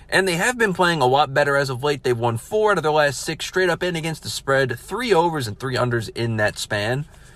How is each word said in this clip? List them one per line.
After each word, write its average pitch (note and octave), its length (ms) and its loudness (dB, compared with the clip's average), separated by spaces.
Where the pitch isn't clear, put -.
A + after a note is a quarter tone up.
And F#3+ 200 2
they F3 80 0
have A3+ 200 0
been A3+ 160 0
playing E3+ 300 2
a B2+ 60 4
lot C3+ 260 2
better C#3+ 220 2
as C#3 160 0
of B2 120 -6
late. D3 200 -2
They've B2 120 2
won A#2 220 -2
four G#3+ 320 0
out G3 80 2
of D3+ 60 -2
their D#3 80 2
last D3 300 2
six D#3+ 220 -8
straight F#3 280 0
up E3 100 -4
and F3+ 160 -2
against D#3+ 240 -6
the A#2 80 -10
spread, C3+ 480 0
three A#3 340 -6
overs D#3+ 360 2
and G2 120 -10
three B2+ 160 -4
unders A#2+ 340 -2
in A#2 280 -4
that G#2+ 220 0
span. A2+ 460 -4